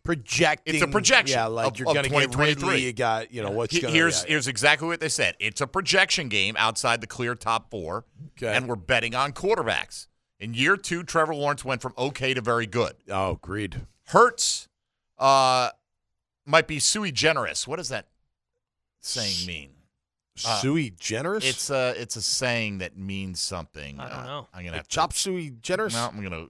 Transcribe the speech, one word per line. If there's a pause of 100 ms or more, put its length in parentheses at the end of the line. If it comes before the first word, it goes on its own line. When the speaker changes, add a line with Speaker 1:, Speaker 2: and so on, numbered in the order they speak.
Speaker 1:
projecting.
Speaker 2:
It's
a
projection
Speaker 1:
Yeah,
like
Speaker 2:
of,
Speaker 1:
you're
Speaker 2:
of
Speaker 1:
gonna
get
Speaker 2:
twenty
twenty-three.
Speaker 1:
Ridley,
you
got,
you
know,
what's
Speaker 2:
He-,
Speaker 1:
gonna,
Speaker 2:
here's,
Speaker 1:
yeah,
yeah.
Speaker 2:
here's
exactly
what
they
said.
It's
a
projection
game
outside
the
clear
top
four, (320)
Speaker 1:
Okay.
Speaker 2:
and
we're
betting
on
quarterbacks. (320)
In
year
two,
Trevor
Lawrence
went
from
okay
to
very
good. (160)
Speaker 1:
Oh,
agreed. (240)
Speaker 2:
Hurts, (500)
uh, (760)
might
be
sui
generis.
What
does
that (920)
saying (140)
Speaker 1:
S-
Speaker 2:
mean? (760)
Uh,
Speaker 1:
sui
generis?
Speaker 2:
it's
a,
it's
a
saying
that
means
something.
Speaker 3:
I
don't
Speaker 2:
Uh,
Speaker 3:
know.
Speaker 2:
I'm
gonna
Speaker 1:
Like
Speaker 2:
have
to
Speaker 1:
chop
suey (140)
generis?
Speaker 2:
No,
I'm
gonna,